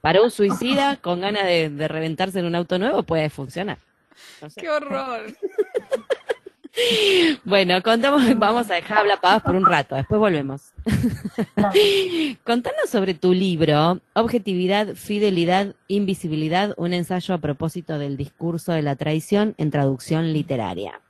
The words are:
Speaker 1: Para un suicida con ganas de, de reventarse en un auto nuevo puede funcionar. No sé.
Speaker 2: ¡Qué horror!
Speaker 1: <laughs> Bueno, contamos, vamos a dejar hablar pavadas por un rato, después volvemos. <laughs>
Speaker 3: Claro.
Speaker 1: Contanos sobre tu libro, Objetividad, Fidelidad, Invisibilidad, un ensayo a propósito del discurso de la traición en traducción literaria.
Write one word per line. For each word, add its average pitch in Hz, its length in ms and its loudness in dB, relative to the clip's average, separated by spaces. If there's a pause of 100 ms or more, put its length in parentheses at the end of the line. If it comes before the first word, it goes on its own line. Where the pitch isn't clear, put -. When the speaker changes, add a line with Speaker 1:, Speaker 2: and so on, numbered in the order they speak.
Speaker 1:
Para 165 160 6
un 233 100 4
suicida 262 640 0
con 175 260 -4
ganas 202 220 -2
de, 165 260 2
de 147 180 -6
reventarse 160 500 -4
en 175 60 -2
un 170 100 -2
auto 175 240 -2
nuevo 233 260 0
puede 156 260 -2
funcionar. 156 480 -10 (640)
No 151 80 -18
sé. - 100 -20
Speaker 2:
¡Qué 339 80 -10
horror! 269 600 -6
Speaker 1:
<laughs> 240 60 -18 (2000)
Bueno, 185 380 4
contamos, 254 400 4 (140)
vamos 220 320 2
a 185 60 -2
dejar 208 240 0
hablar 202 220 2
pavadas 202 240 4
por 175 100 0
un 190 100 2
rato, 156 300 4
después 135 240 0
volvemos. 147 540 0 (120)
<laughs> - 680 -2
Speaker 3:
Claro. - 180 2 (720)
Speaker 1:
Contanos 508 460 -2
sobre 190 240 0
tu 180 180 2
libro, 170 680 2 (120)
Objetividad, 202 840 0
Fidelidad, 196 800 0 (120)
Invisibilidad, 185 920 -2
un 175 160 -4
ensayo 175 420 -4
a 170 40 -2
propósito 156 600 -6
del 143 180 -6
discurso 165 560 -6
de 156 100 0
la 143 140 -2
traición 160 600 0
en 156 140 -2
traducción 151 600 0
literaria. 107 760 -6